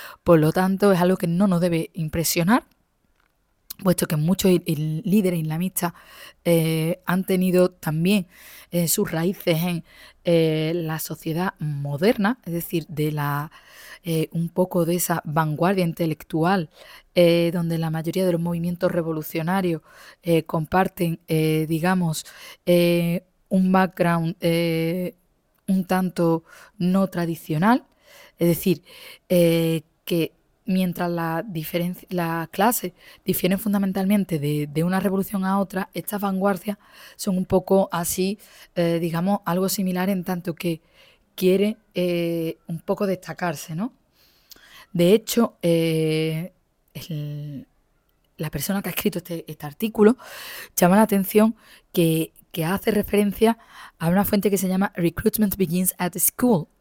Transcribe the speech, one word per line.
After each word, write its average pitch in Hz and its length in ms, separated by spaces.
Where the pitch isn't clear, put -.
por 170 160
lo 151 140
tanto 190 380
es 175 100
algo 180 160
que 180 100
no 175 200
nos 175 120
debe 170 340
impresionar, 170 720
puesto 180 240
que - 80
muchos 180 360
i-, 175 140
i-, 156 380
líderes 185 380
islamistas, 165 520
eh, 160 600
han 180 200
tenido 180 460
también, 170 560
eh, 175 180
sus 196 240
raíces 165 520
en, 175 200
eh, 160 520
la 160 240
sociedad 165 600
moderna, 151 840
es 165 80
decir, 170 340
de 151 240
la, 147 400
eh, 160 280
un 170 180
poco 180 360
de 170 100
esa 170 300
vanguardia 165 580
intelectual, 165 840
eh, 170 380
donde 165 240
la 165 120
mayoría 165 360
de 180 60
los 170 100
movimientos 170 500
revolucionarios, 165 880
eh, 165 200
comparten, 170 840
eh, 156 400
digamos, 165 580
eh, 175 600
un 185 200
background, 175 680
eh, 170 720
un 190 180
tanto 175 580
no 185 300
tradicional, 175 760
es 170 80
decir, 170 340
eh, 165 540
que 165 260
mientras 180 460
la 165 320
diferenci-, 175 680
las 165 400
clases 196 440
difieren 185 340
fundamentalmente 196 800
de, 147 280
de 147 160
una 185 180
revolución 190 420
a 190 160
otra, 190 340
estas 196 280
vanguardias 196 560
son 185 200
un 185 80
poco 190 460
así, 185 480
eh, 170 260
digamos, 175 420
algo 185 240
similar 185 420
en 185 140
tanto 175 320
que 165 260
quiere, 190 420
eh, 170 640
un 165 120
poco 202 260
destacarse, 175 680
¿no? 214 160
De 175 200
hecho, 226 480
eh, 160 920
el, 147 760
la 156 120
persona 196 320
que 185 80
ha - 20
escrito - 280
este, 165 320
este 151 140
artículo 214 500
llama 180 200
la 220 80
atención 214 520
que, 160 420
que 160 140
hace 196 260
referencia 208 640
a 165 120
una 185 160
fuente 202 240
que 196 80
se 190 100
llama 185 280
Recruitment 190 600
Begins 180 420
at 180 200
School, 190 500